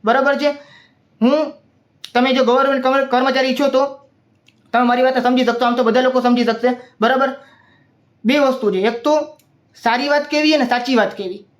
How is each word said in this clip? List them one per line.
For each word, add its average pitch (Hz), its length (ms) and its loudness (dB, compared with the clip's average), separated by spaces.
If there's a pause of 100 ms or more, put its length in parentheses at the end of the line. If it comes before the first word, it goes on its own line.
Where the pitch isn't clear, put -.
બરાબર 269 320 2
છે? 294 140 0 (720)
હું, 294 300 2 (600)
તમે 254 180 2
જો 254 120 2
ગવર્મેન્ટ 262 400 0
કર્મ-, 269 220 0
કર્મચારી 262 500 0
છો 285 120 0
તો 269 340 -2 (720)
તમે 240 100 2
મારી 247 200 0
વાતને 254 200 0
સમજી 254 220 2
શકશો, 240 220 0
આમ 240 100 0
તો 247 80 0
બધા 226 160 2
લોકો 254 200 0
સમજી 247 240 2
શકશે, 233 240 -2 (320)
બરાબર? 254 280 0 (960)
બે 269 140 2
વસ્તુ 262 320 0
છે, 185 80 -2
એક 226 240 -2
તો 294 340 -2 (460)
સારી 247 260 0
વાત 285 220 0
કેવી 302 240 2
અને 269 120 0
સાચી 240 300 -2
વાત 202 200 0
કેવી 190 280 -12 (160)